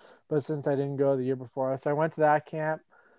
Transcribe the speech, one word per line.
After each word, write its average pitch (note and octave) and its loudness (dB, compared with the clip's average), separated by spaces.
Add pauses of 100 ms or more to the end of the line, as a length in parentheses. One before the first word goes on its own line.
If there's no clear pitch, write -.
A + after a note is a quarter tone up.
(280)
But D3+ 0
since D3+ -4
I D3 2
didn't C#3 -2
go C#3 4
the B2+ 0
year C3 0
before, C3 -4
so D3 -4
I - 2
went D#3+ 0
to D#3 -2
that D3+ 4
camp D#3 -4 (360)